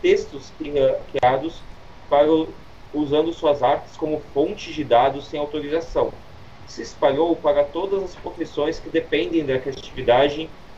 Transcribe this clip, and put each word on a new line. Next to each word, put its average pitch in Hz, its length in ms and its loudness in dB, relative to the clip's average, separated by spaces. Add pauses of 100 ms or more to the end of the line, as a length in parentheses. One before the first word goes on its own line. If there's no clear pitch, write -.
textos 175 560 2
cria-, 143 420 2 (120)
criados 135 500 0 (480)
para 147 200 6
o, 160 200 4 (420)
usando 151 400 2
suas 151 300 2
artes - 340 0
como 151 260 -4 (120)
fontes 170 400 0
de 147 100 -4
dados 131 440 4
sem 151 120 -6
autorização. 147 720 -2 (560)
Se - 140 -12
espalhou 160 540 2
para 143 280 2
todas 190 400 -2
as - 120 -10
profissões 156 640 -4
que 156 100 -14
dependem 160 560 0
da 131 140 0
criatividade 135 880 2 (280)